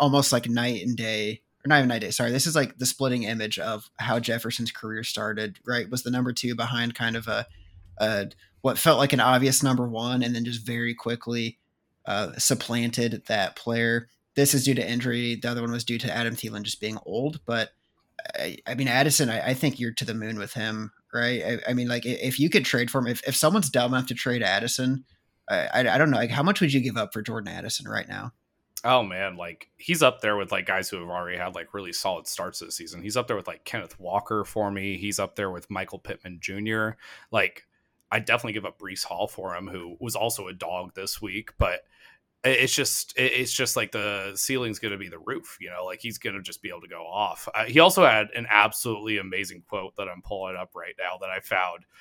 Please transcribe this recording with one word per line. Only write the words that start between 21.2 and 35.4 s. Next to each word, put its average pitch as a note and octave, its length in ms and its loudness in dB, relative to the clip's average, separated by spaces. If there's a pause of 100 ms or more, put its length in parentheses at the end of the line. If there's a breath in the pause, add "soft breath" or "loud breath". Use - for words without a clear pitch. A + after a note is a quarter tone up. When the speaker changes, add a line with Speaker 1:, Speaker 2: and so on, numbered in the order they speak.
Speaker 1:
I, - 280 -2
I B2+ 40 2
mean, B2 140 0
like, A#2+ 180 -2
i-, B2 40 -2
if B2 280 -2
you D3+ 120 4
could F#3 140 4
trade A#2+ 260 0
for C#3 80 2
him, B2+ 80 0
if, B2 200 -2
if C3 80 0
someone's D#3+ 360 4
dumb B2 240 2
enough B2+ 140 2
to A#2+ 60 -2
trade B2 280 0
Addison, A#2 640 2 (440)
I, F#2 240 2
I, A#2 220 4
I C3 40 6
don't D3+ 120 6
know, C3 80 4
like, A#2 120 0
how A#2+ 120 0
much F#3+ 180 2
would D3+ 120 4
you C3+ 80 6
give B2 160 -2
up G#2+ 160 -2
for A2 100 -6
Jordan A2 300 -6
Addison - 360 -6
right G#2+ 200 -4
now? G2+ 240 -8 (520)
Speaker 2:
Oh B2 180 6
man, F#2+ 340 -4
like, E2+ 400 -12
he's E3+ 260 0
up B2+ 180 4
there G#2+ 160 2
with, G2 160 -2
like, F#2+ 120 0
guys F#2+ 240 0
who F#2+ 120 -6
have E2+ 80 -10
already F2 280 -4
had, F2+ 180 -6
like, E2+ 200 -12
really F#2+ 180 -8
solid F2 340 -4
starts - 340 -6
this F2 160 -10
season. E2+ 260 -12
He's G#2+ 140 -4
up B2 100 0
there A2+ 100 -2
with, F#2 120 -8
like, E2 160 -12
Kenneth - 340 -8
Walker G2+ 460 -2
for G#2 260 -2
me. G2 260 -4
He's G2 220 -4
up G2 180 -2
there G2 140 -2